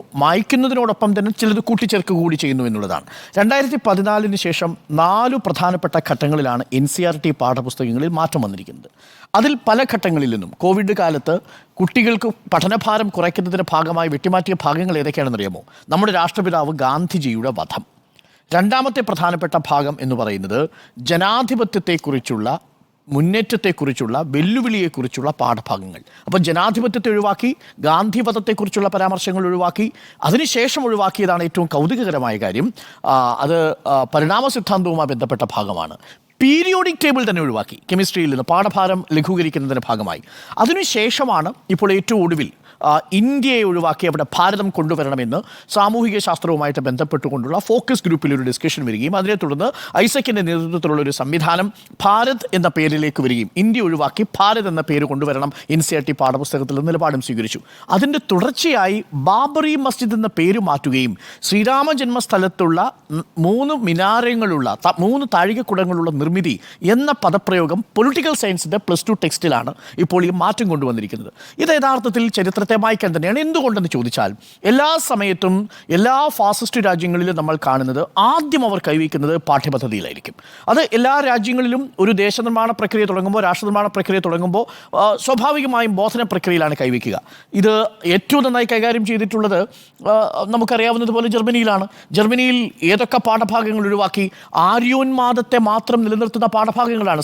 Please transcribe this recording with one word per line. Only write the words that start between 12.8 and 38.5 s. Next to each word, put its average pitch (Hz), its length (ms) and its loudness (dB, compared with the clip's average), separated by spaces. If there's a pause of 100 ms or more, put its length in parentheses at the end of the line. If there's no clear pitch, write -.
കുറയ്ക്കുന്നതിൻ്റെ 180 580 -2
ഭാഗമായി 165 420 0
വെട്ടിമാറ്റിയ 185 480 0
ഭാഗങ്ങൾ 165 380 0
ഏതൊക്കെയാണെന്നറിയാമോ? 120 600 -4 (300)
നമ്മുടെ 196 280 4
രാഷ്ട്രപിതാവ് 170 540 0 (100)
ഗാന്ധിജിയുടെ 135 760 0
വധം. - 260 -8 (680)
രണ്ടാമത്തെ 254 520 2
പ്രധാനപ്പെട്ട 175 480 -2 (140)
ഭാഗം 143 340 0
എന്ന് 131 180 -2
പറയുന്നത് 101 380 -2 (500)
ജനാധിപത്യത്തെക്കുറിച്ചുള്ള, 180 1400 -2 (600)
മുന്നേറ്റത്തെക്കുറിച്ചുള്ള, 147 1080 0 (160)
വെല്ലുവിളിയെക്കുറിച്ചുള്ള 170 960 -2 (120)
പാഠഭാഗങ്ങൾ. 110 600 -4 (260)
അപ്പോൾ 190 200 2
ജനാധിപത്യത്തെ 220 680 0
ഒഴിവാക്കി, 208 380 0 (360)
ഗാന്ധിവധത്തെക്കുറിച്ചുള്ള 208 1080 0
പരാമർശങ്ങൾ 190 540 -2
ഒഴിവാക്കി, 180 380 0 (400)
അതിനുശേഷം 262 600 0
ഒഴിവാക്കിയതാണ് 190 640 0
ഏറ്റവും 175 260 -2
കൗതുകകരമായ 151 680 0
കാര്യം. 110 240 0 (460)
ആ, - 20 4 (300)
അത്, 160 120 2 (360)
ആ, - 20 4 (200)
പരിണാമ 190 320 2 (100)
സിദ്ധാന്തവുമായി 175 560 0
ബന്ധപ്പെട്ട 120 300 -2 (120)
ഭാഗമാണ്. 87 420 -6 (440)
പീരിയോഡിക് 349 640 2
ടേബിൾ 262 220 2
തന്നെ 180 160 0
ഒഴിവാക്കി 110 340 -2 (140)
കെമിസ്ട്രിയിൽ 180 400 0
നിന്ന് 131 220 -2